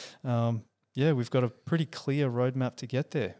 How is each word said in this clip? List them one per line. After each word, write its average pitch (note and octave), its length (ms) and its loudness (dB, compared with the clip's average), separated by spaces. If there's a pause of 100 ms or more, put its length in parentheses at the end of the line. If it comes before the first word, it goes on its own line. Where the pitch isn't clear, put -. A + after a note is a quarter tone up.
(240)
um, A#2 380 2 (320)
yeah, C#3+ 180 2
we've A#2+ 180 0
got B2+ 140 2
a A#2+ 60 2
pretty - 360 -2
clear C#3 440 -2
roadmap B2 480 0
to B2+ 100 -12
get B2 240 -2
there, A#2 280 -2